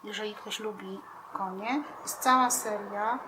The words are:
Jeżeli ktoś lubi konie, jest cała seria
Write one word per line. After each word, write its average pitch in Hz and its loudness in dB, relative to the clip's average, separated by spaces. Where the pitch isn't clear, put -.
Jeżeli 208 -4
ktoś 208 -6
lubi 196 -6
konie, 202 -2
jest - -6
cała 254 8
seria 208 0